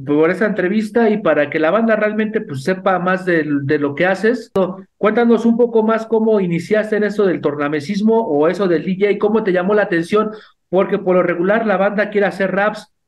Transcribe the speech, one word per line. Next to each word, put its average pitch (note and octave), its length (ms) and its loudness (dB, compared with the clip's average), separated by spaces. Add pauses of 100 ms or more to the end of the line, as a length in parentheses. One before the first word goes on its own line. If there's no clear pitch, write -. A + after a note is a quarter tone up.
por D3 260 2
esta F#3 160 -2
entrevista G#3 640 0
y G#3+ 100 0
para D3 300 0
que D#3 120 -4
la D#3 100 2
banda A3+ 240 2
realmente, G#3+ 460 -2
pues, C3+ 240 -8
sepa F#3 340 0
más F#3 260 -2
de, E3+ 220 0 (160)
de D3 160 0
lo C#3+ 160 -2
que D#3 120 0
haces. G#3 440 -2 (480)
Cuéntanos A3+ 480 2
un A#3 100 4
poco A3+ 280 2
más A3 220 0
cómo A3 340 2
iniciaste G3+ 560 0
en G#3 80 0
eso G#3 200 0
del E3+ 160 0
tornamesismo D#3 840 0
o D3+ 220 2
eso F#3+ 180 0
del D#3+ 180 0
D F3+ 160 -4
J, G3+ 180 2
cómo G#3+ 260 0
te G3 80 0
llamó F#3 220 0
la G#3 80 4
atención, F#3+ 500 0 (360)
porque F#3+ 300 0
por F3+ 160 0
lo F3+ 80 4
regular F3+ 440 0
la G3+ 100 0
banda G3+ 340 -2
quiere G3+ 160 0
hacer F#3 240 -4
raps, G3+ 380 -2 (200)